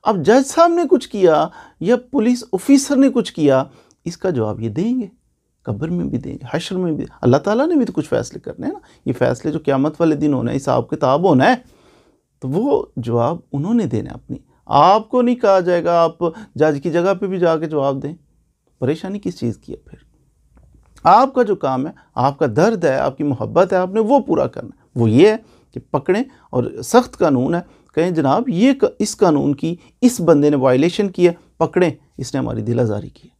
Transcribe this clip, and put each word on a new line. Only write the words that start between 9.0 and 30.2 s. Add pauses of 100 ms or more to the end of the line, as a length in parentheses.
ये
फ़ैसले
जो
क़यामत
वाले
दिन
होना
है,
हिसाब
किताब
होना
है, (760)
तो
वो
जवाब (100)
उन्होंने
देना
है
अपनी। (280)
आपको
नहीं
कहा
जाएगा
आप (220)
जज
की
जगह
पे
भी
जाके
जवाब
दें, (680)
परेशानी
किस
चीज़
की
है (100)
फिर? (1040)
आपका
जो
काम
है, (220)
आपका
दर्द
है,
आपकी
मोहब्बत
है,
आपने
वो
पूरा
करना
है। (120)
वो
ये
है (300)
कि
पकड़ें (280)
और
सख्त
कानून
है, (280)
कहें,
"जनाब,
ये
क-,
इस
कानून
की (240)
इस